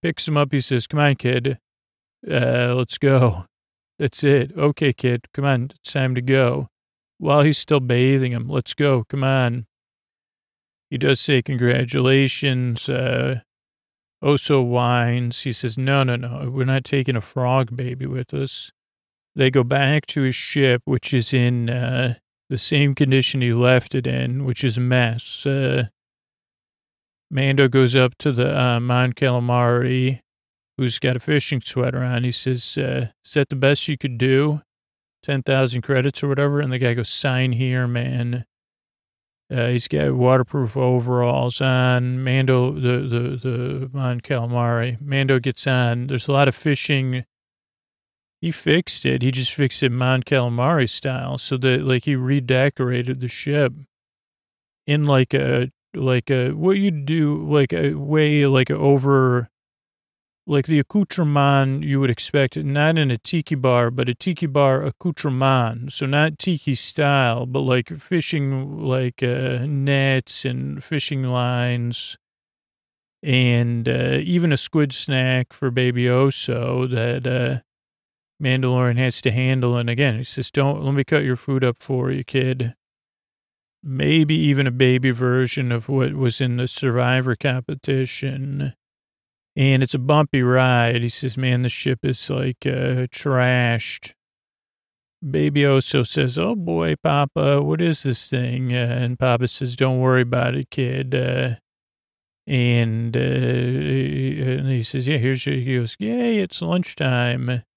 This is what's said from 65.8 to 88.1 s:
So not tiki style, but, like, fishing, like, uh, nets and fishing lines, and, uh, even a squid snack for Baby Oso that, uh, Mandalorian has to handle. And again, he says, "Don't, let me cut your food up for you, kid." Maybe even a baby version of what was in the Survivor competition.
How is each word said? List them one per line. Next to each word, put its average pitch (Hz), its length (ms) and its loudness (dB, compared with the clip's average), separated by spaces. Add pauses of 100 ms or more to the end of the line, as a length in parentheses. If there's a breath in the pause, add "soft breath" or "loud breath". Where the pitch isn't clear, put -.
So - 140 -6
not 151 320 0
tiki 151 360 -2
style, 127 680 0
but, 127 160 -2
like, 127 300 0
fishing, 143 880 -4
like, 131 440 -2
uh, 127 440 -2
nets 135 800 0
and 139 360 -6
fishing 139 420 -4
lines, 123 920 -2 (1040)
and, 120 640 2
uh, 127 360 0
even 170 280 0
a 139 60 2
squid 147 380 -2
snack 127 580 -2
for 131 180 -4
Baby 123 340 0
Oso 127 840 0
that, 120 360 -2
uh, 127 340 -2 (800)
Mandalorian 127 540 2
has 127 240 0
to 123 100 0
handle. 123 460 0
And 120 140 -2
again, 120 260 0
he 110 80 -6
says, - 260 -8
"Don't, 143 320 0
let 139 120 0
me 139 100 2
cut 147 200 2
your 127 120 -2
food 131 260 -2
up 123 160 0
for 131 320 -4
you, 135 140 -6
kid." 131 500 -2 (1080)
Maybe 147 520 0
even 143 320 2
a 127 40 0
baby 127 400 2
version 123 600 0
of 117 200 -4
what 135 240 0
was 131 260 -2
in 123 160 0
the 120 100 -2
Survivor 123 680 0
competition. 135 1400 -4 (840)